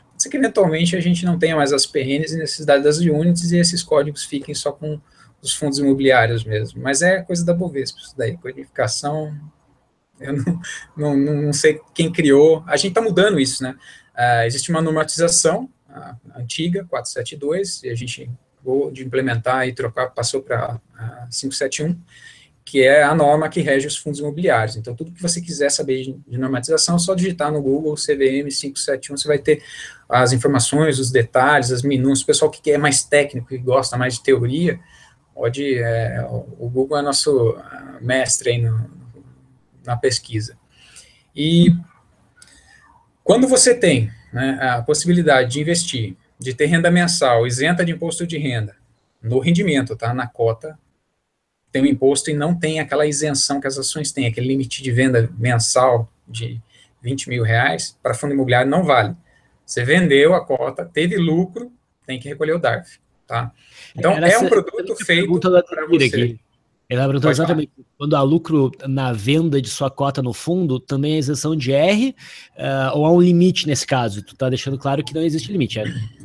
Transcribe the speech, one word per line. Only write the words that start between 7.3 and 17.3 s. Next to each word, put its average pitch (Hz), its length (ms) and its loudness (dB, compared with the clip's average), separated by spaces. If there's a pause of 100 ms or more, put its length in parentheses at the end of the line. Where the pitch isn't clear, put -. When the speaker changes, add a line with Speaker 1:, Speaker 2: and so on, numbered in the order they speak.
Speaker 1:
da 170 100 2
Bovespa 143 460 -6
isso - 180 -16
daí, 120 200 -4
codificação, 147 1000 -6 (800)
eu 135 140 -10
não, 156 280 -2 (360)
não, 147 200 0
não, 143 260 0
não 147 100 0
sei 156 280 0 (140)
quem 165 160 0
criou. 156 560 6
A 151 100 0
gente 185 160 -4
tá 226 80 2
mudando 196 380 2
isso, 135 240 -2
né? 131 140 -8 (380)
Ah, 120 320 2
existe 123 240 -4
uma 160 120 0
normatização, 170 880 0 (180)
a - 280 -18 (180)
antiga, 165 560 -6
quatro 120 180 -6
sete 127 280 -10